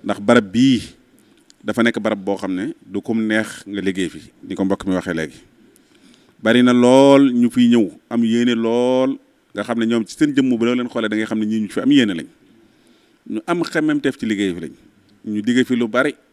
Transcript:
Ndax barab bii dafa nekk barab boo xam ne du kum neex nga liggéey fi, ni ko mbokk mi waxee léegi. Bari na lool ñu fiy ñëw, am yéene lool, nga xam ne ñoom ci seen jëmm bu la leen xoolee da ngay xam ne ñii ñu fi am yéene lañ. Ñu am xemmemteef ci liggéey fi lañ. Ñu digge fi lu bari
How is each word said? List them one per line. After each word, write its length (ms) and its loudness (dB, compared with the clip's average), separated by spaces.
Ndax 180 -6
barab 300 4
bii 300 2
dafa 180 -2
nekk 160 0
barab 240 -4
boo 160 -4
xam 160 -6
ne 200 -6
du 160 -8
kum 240 -4
neex 400 -4
nga 160 -8
liggéey 260 -2
fi, 120 -12
ni 80 -10
ko 100 -4
mbokk 220 -4
mi 80 -2
waxee 200 -4
léegi. 240 -8
Bari 200 4
na 100 4
lool 600 6
ñu 160 2
fiy 200 2
ñëw, 200 2
am 140 -2
yéene 300 0
lool, 640 0
nga 80 -8
xam 160 -4
ne 80 0
ñoom 200 0
ci 120 -18
seen 160 0
jëmm 240 2
bu 80 0
la 80 0
leen 140 -4
xoolee 200 -4
da 80 -4
ngay 100 -2
xam 120 -4
ne 80 -2
ñii 200 -2
ñu 40 -12
fi 100 -4
am 100 0
yéene 240 4
lañ. 120 -8
Ñu 160 -6
am 180 -2
xemmemteef 540 -2
ci 80 -6
liggéey 280 0
fi 60 -10
lañ. 120 -12
Ñu 180 -4
digge 220 2
fi 120 -2
lu 120 -2
bari 260 -2